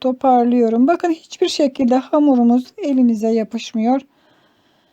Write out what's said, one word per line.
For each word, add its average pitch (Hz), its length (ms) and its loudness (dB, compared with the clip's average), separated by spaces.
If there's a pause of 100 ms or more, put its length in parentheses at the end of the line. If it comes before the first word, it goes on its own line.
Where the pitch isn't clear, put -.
toparlıyorum. 247 840 0
Bakın, 339 240 0
hiçbir - 380 -6
şekilde 269 480 -2
hamurumuz 254 800 0
elimize 247 500 0
yapışmıyor. 226 720 -2 (920)